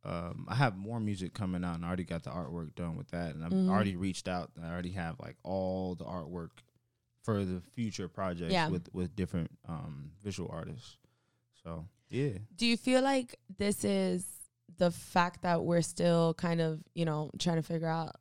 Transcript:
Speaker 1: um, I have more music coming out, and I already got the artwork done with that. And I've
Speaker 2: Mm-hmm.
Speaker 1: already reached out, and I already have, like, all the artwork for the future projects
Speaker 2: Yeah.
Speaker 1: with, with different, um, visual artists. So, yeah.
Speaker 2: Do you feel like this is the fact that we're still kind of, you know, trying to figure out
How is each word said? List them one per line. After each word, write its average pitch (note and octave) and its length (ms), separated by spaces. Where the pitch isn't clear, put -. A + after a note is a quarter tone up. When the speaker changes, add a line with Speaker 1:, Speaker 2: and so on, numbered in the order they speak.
Speaker 1:
um, F2 440
I G2 80
have B2 200
more G#2+ 220
music G2+ 360
coming F#2 300
out, F2 120
and E2+ 80
I E2+ 40
already F2+ 160
got E2 200
the - 60
artwork E2 440
done E2+ 220
with - 140
that. E2+ 240
And D2+ 100
I've E2+ 80
Speaker 2:
Mm-hmm. F#3+ 180
Speaker 1:
already G2+ 240
reached F#2 320
out, F2+ 300
and E2 80
I E2 80
already F2 200
have, E2+ 280
like, D#2+ 240
all F#2 500
the E2 120
artwork E2+ 440
for G2+ 220
the F2+ 160
future G#2 340
projects F2 440
Speaker 2:
Yeah. D#3+ 180
Speaker 1:
with, E2+ 220
with F2+ 220
different, F2+ 360
um, D2+ 440
visual F#2+ 300
artists. F2 440
So, E2 240
yeah. A#2 300
Speaker 2:
Do A#3 100
you A#3 120
feel B3+ 240
like C4+ 360
this G3+ 260
is F#3+ 420
the F3 120
fact F3 520
that F3 200
we're E3+ 200
still E3+ 520
kind E3+ 260
of, D#3+ 200
you E3 100
know, D3+ 340
trying E3+ 180
to D#3+ 60
figure E3 260
out D#3+ 320